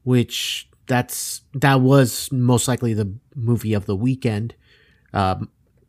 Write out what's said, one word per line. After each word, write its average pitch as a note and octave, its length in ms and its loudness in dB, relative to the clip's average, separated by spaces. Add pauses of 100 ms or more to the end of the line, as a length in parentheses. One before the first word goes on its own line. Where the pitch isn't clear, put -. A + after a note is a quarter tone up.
which - 640 -2 (200)
that's, - 540 -4 (120)
that C3+ 280 2
was C3 500 4
most B2 360 2
likely A#2+ 260 -2
the G#2 200 -2 (220)
movie A2+ 380 -2
of G2+ 120 -2
the G2+ 100 -2
weekend. A#2 600 -2 (580)
Um, F#2+ 360 -2 (400)